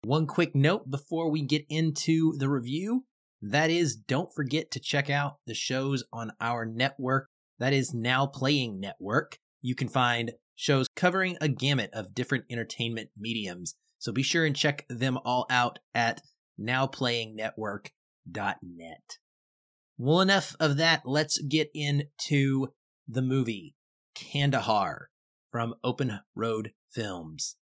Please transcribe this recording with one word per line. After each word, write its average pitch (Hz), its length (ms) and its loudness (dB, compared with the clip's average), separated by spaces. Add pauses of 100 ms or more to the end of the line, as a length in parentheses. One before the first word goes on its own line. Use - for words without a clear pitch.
One 147 240 2
quick 165 280 0
note 147 360 2
before 160 380 -2
we 151 120 0
get 147 280 0
into 160 680 2
the 135 100 0
review, 147 580 -2 (360)
that 147 300 2
is, 165 240 2
don't 131 380 -2
forget 151 380 -2
to 127 80 -6
check 143 300 -2
out 143 380 -2
the 113 80 -8
shows 135 480 -2 (100)
on 113 260 -8
our 117 280 -2
network. 131 640 0 (280)
That 131 160 2
is 131 220 0
Now 127 320 2
Playing 131 520 0
Network. 101 600 -4 (200)
You 127 140 -2
can 127 160 -2
find 120 440 2 (220)
shows 135 400 2
covering 180 460 2
a 156 80 2
gamut 127 440 0
of 98 200 -8
different 120 360 -2
entertainment 117 680 -4
mediums, 101 580 -6 (220)
so - 160 -6
be 127 80 0
sure 160 240 2
and 143 100 2
check - 320 0
them 127 380 -2
all 123 240 0
out 123 300 2 (160)
at 117 260 0 (360)
now 127 280 0
playing 120 500 -2
network 107 560 -6 (400)
dot 98 300 -2
net. 85 560 -16 (800)
Well, 151 240 4
enough 190 380 2
of 147 180 4
that. 160 280 4
Let's 151 360 0
get 151 320 2
into 143 920 2 (400)
the 127 160 -2
movie, 117 520 -2 (400)
Kandahar, 117 960 0 (420)
from 117 220 -4 (100)
Open 123 360 -2 (160)
Road 110 360 -2 (220)
Films. 92 720 -8